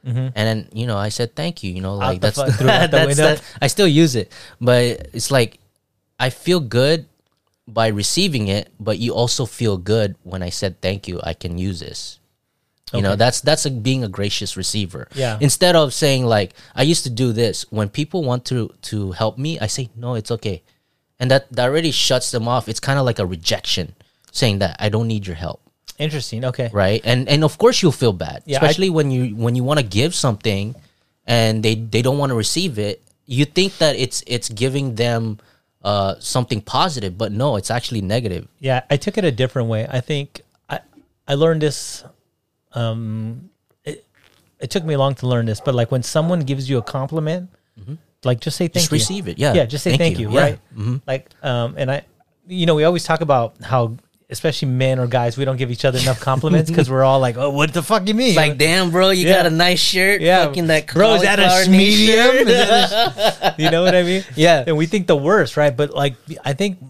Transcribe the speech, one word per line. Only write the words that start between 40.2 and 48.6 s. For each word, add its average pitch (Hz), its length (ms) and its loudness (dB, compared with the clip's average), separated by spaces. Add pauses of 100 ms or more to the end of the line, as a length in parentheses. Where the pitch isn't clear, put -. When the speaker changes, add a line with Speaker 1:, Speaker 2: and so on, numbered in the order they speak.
Speaker 1:
I, - 120 -10 (460)
I 143 60 -2
learned 156 300 2
this, - 420 -4 (680)
um, 113 760 -6 (360)
it, - 200 -14 (560)
it 120 100 -10
took 180 140 -2
me 156 120 -2
long 135 200 2
to 123 100 -6
learn 120 200 0
this, 107 140 -4
but, 131 140 -2
like, 120 160 0
when 127 120 -2
someone 165 380 0
gives 135 280 -4
you 135 100 0
a 113 40 -2
compliment, 156 680 -4 (320)
Speaker 2:
Mm-hmm. 123 140 -12 (300)
Speaker 1:
like, 123 160 0
just - 160 -6
say, 175 120 0